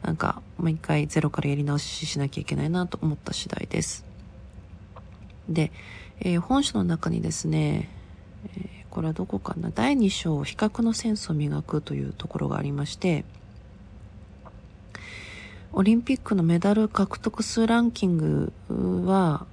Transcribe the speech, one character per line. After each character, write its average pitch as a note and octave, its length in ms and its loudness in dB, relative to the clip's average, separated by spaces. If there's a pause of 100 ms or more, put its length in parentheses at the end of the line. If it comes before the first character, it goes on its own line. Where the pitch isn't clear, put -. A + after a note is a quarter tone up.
な E3+ 80 0
ん D#3 60 0
か、 - 240 0 (160)
も F3 80 0
う D#3+ 40 4
一 D#3+ 120 0
回 D3+ 260 2
ゼ D#3 140 2
ロ D3 80 2
か - 120 -2
ら C#3+ 80 0
や C#3+ 60 2
り D3 80 0
直 C#3+ 140 2
し - 300 -6
し D3+ 120 -4
な C#3 80 0
き C#3+ 120 -4
ゃ - 20 -6
い - 20 -6
け C#3 140 -2
な C#3+ 80 0
い D#3 40 0
な F3+ 180 2
と - 140 -6
思 D3+ 140 2
っ - 20 -12
た - 140 -8
次 - 160 -6
第 - 200 -4
で - 160 0
す。 - 220 -8 (1400)
で、 D#3+ 240 2 (480)
え F3 200 2
ー、 - 20 0
本 C#4 220 2
書 A3+ 160 0
の F#3+ 40 2
中 E3 280 0
に - 100 0
で D#3+ 100 -2
す - 160 -4
ね、 D#3 420 2 (680)
え - 320 -10
ー、 - 0 -
こ - 120 -4
れ D#3+ 60 0
は D#3+ 60 0
ど F#3 140 -4
こ G3+ 100 -2
か - 180 -4
な？ E3+ 180 -2
第 C4 220 4
二 G#3+ 140 6
章、 D3+ 340 0
比 - 120 -6
較 G#3+ 260 0
の A3+ 100 4
セ A3+ 180 0
ン G#3+ 60 2
ス - 140 -8
を D#3+ 60 2
磨 D3 260 0
く D3+ 200 -2
と D3 120 -8
い C#3 100 -2
う C3+ 80 -4
と - 160 -8
こ - 120 -4
ろ C#3+ 80 0
が C#3+ 100 0
あ - 40 -2
り C#3+ 100 -2
ま C#3+ 160 -2
し - 80 -8
て、 F3 280 2 (2500)
オ G3 100 4
リ G#3+ 100 8
ン A#3 80 6
ピ C4 140 2
ッ - 40 -6
ク - 140 0
の F#3 80 4
メ E3 160 6
ダ G3+ 160 6
ル G#3+ 160 4
獲 - 300 2
得 A3 240 -2
数 A3+ 240 2
ラ A#3 140 6
ン A#3 100 4
キ G3+ 160 0
ン F3 100 6
グ D3+ 340 2 (540)
は F#3 460 4